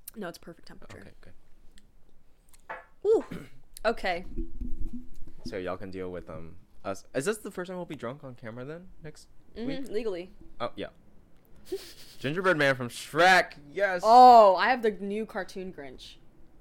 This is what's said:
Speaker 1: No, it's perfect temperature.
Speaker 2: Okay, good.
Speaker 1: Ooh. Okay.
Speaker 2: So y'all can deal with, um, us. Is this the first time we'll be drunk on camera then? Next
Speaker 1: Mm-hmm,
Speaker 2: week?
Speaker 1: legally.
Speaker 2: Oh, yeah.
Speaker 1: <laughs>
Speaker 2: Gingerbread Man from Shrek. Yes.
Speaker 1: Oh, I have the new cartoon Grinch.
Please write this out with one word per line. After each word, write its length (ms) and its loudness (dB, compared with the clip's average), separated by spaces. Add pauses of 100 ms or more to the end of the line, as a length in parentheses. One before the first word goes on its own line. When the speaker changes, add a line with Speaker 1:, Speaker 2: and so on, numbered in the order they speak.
(160)
Speaker 1:
No, 120 -10
it's 100 -16
perfect 300 -20
temperature. 320 -18
Speaker 2:
Okay, 100 -20 (100)
good. 120 -16 (1700)
Speaker 1:
Ooh. 180 4 (600)
Okay. 400 -4 (1200)
Speaker 2:
So 100 -8
y'all 200 -6
can 140 -12
deal 200 -10
with, 200 -12
um, 260 -14 (280)
us. 200 -8 (100)
Is 100 -4
this 140 -4
the 120 -14
first 180 -12
time 80 -12
we'll 100 -10
be 100 -14
drunk 280 -12
on 100 -16
camera 300 -14
then? 220 -16 (160)
Next 260 -18 (280)
Speaker 1:
Mm-hmm, 100 -10
Speaker 2:
week? 240 -6
Speaker 1:
legally. 400 -4 (300)
Speaker 2:
Oh, 160 -4
yeah. 100 -8 (840)
Speaker 1:
<laughs> 480 -14
Speaker 2:
Gingerbread 380 0
Man 180 4
from 140 -6
Shrek. 640 4 (180)
Yes. 320 -2
Speaker 1:
Oh, 520 12
I 140 2
have 120 0
the 100 2
new 340 -6
cartoon 460 -12
Grinch. 440 -18 (440)